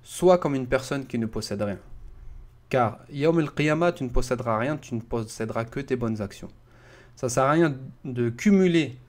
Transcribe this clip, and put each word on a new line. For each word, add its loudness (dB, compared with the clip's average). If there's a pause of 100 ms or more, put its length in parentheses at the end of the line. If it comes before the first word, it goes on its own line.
sois 4
comme -2
une -2
personne -2
qui -4
ne -2
possède -6
rien. -4 (920)
Car, 2 (120)
Yawm 2
al-Qiyamah, 2
tu -8
ne -4
posséderas 0
rien, -2
tu -8
ne -4
posséderas -4
que -8
tes -2
bonnes -4
actions. -10 (680)
Ça -4
sert 2
à 4
rien 4 (300)
de -2
cumuler 4 (120)